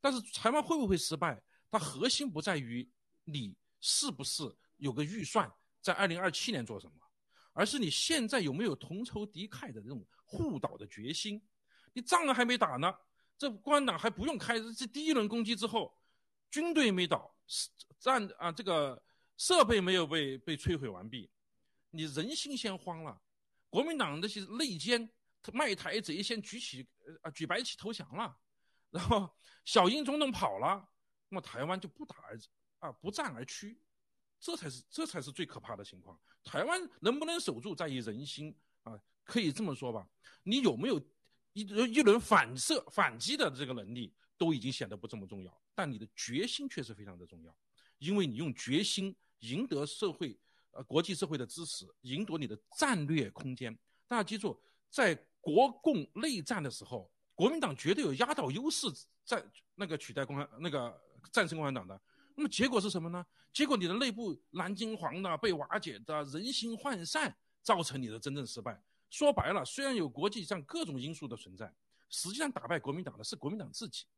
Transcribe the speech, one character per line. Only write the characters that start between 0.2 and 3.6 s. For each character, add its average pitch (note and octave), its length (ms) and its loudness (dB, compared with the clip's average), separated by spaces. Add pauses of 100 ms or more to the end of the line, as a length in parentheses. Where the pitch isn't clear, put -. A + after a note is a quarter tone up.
台 - 180 2
湾 D4+ 120 4
会 D#4+ 140 2
不 C4+ 100 2
会 F#3+ 100 4
失 D#3+ 200 0
败？ D3 260 -2 (280)
它 A3 80 2
核 A#3+ 300 0
心 C#4 220 0
不 D#3 100 -4
在 F3+ 160 0
于 B2 300 -4 (380)
你 C3 320 -6 (240)